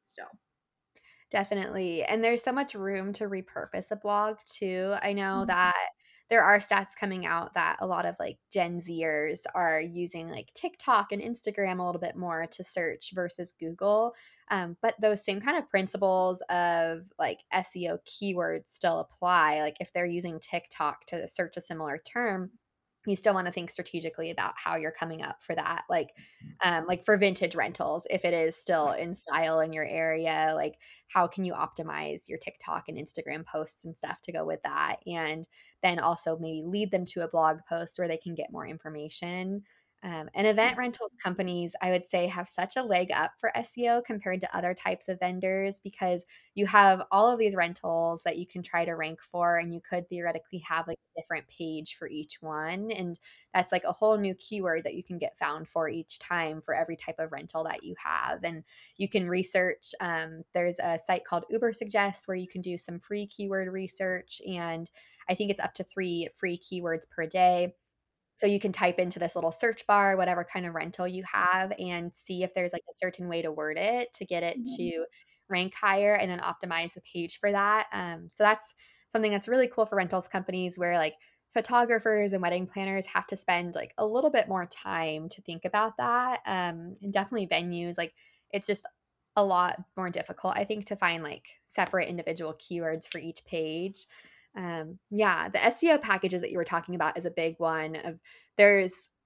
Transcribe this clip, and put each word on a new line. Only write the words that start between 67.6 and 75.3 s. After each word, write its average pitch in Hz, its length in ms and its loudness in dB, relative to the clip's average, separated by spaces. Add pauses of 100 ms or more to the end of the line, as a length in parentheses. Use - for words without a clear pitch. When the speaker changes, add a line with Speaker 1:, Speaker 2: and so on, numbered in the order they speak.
Speaker 2:
So - 100 2
you 202 120 6
can 202 140 0
type 180 260 2
into 180 200 0
this 170 160 -2
little 165 180 0
search 226 340 -2
bar, 202 300 6
whatever 180 340 2
kind 185 140 -4
of 170 100 -6
rental 170 320 -4
you 185 240 -4
have, 190 480 2
and 175 360 -4
see 180 280 -6
if 180 120 -2
there's, 180 180 0
like, 170 160 -6
a - 60 -14
certain 180 340 -4
way 170 140 -2
to 160 100 -2
word 151 240 -4
it 240 380 0
to - 100 -10
get 170 180 -2
it 170 160 -4
Speaker 1:
Mm-hmm. 247 180 -6
Speaker 2:
to 170 280 -2 (460)